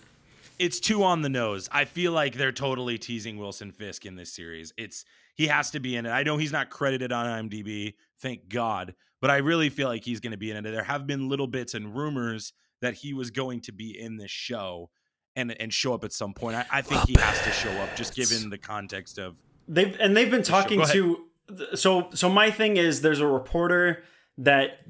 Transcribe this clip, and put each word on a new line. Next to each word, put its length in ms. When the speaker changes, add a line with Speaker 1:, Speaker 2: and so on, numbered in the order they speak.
Speaker 1:
It's 200
too 240
on 200
the 60
nose. 420
I 140
feel 260
like 240
they're 160
totally 460
teasing 400
Wilson 340
Fisk 340
in 100
this 160
series. 460
It's, 280
he 120
has 240
to 80
be 160
in 100
it. 60
I 120
know 140
he's 140
not 180
credited 420
on 140
I 140
M 100
D 140
B, 320
thank 300
God, 440
but 100
I 60
really 320
feel 180
like 160
he's 160
gonna 180
be 140
in 60
it. 120
There 140
have 240
been 220
little 180
bits 260
and 220
rumors 580
that 140
he 180
was 180
going 300
to 100
be 280
in 180
this 140
show 580
and, 260
and 120
show 200
up 100
at 80
some 220
point. 240
I, 120
I 120
think 260
he 100
has 260
to 80
show 200
up 140
just 180
given 360
the 80
context 600
of 240
Speaker 2:
They've, 320
and 160
they've 140
been 120
Speaker 1:
the 40
show. 60
Speaker 2:
talking 280
Speaker 1:
Go 40
ahead. 100
Speaker 2:
to, 840
so, 380
so 160
my 220
thing 260
is 240
there's 200
a 60
reporter 760
that 420